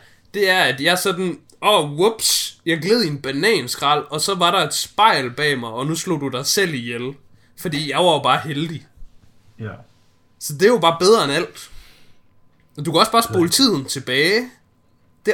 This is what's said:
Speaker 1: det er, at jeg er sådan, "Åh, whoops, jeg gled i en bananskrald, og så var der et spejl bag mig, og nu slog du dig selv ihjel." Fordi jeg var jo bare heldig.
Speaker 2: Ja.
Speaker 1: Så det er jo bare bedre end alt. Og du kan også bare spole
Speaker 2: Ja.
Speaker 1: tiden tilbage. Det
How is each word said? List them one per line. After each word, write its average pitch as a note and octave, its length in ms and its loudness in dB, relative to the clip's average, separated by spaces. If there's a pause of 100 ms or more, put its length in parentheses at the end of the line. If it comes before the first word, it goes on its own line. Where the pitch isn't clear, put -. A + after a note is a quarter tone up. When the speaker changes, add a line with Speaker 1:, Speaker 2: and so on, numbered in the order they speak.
(340)
Speaker 1:
det G3 160 2
er, F#3 140 4
at C3 180 0
jeg E3 100 2
er F3+ 40 2
sådan, F3+ 440 -4 (240)
"Åh, E3+ 300 2
whoops, - 720 0
jeg D#3+ 160 -2
gled G#3+ 220 2
i F3 40 0
en C#3+ 140 -6
bananskrald, C#3+ 880 0
og D3+ 120 -6
så G3 140 -2
var F3 160 2
der F#3+ 80 2
et D3+ 140 -2
spejl D#3 580 0
bag C#3+ 280 0
mig, A#2 100 -8
og B2 180 -6
nu D#3+ 80 -2
slog D#3+ 260 -4
du C#3 60 -4
dig B2+ 180 -6
selv F#3+ 280 0
ihjel." A#2+ 400 -8 (440)
Fordi D#3 320 -4
jeg C3+ 80 -2
var E3+ 160 4
jo C#3+ 60 2
bare C3 200 2
heldig. D3+ 480 -6 (720)
Speaker 2:
Ja. G#2+ 100 -10 (680)
Speaker 1:
Så - 140 -10
det C#3 80 -10
er G3 60 6
jo A#3+ 120 6
bare E3 200 2
bedre G3 240 6
end C#3 100 -2
alt. - 360 -6 (1080)
Og D3+ 80 -8
du E3 60 -2
kan E3 80 4
også A3 120 4
bare A#3 120 4
spole F#3+ 200 0
Speaker 2:
Ja. E3+ 40 2
Speaker 1:
tiden F3 380 0
tilbage. D#3 640 0 (760)
Det G#3 80 2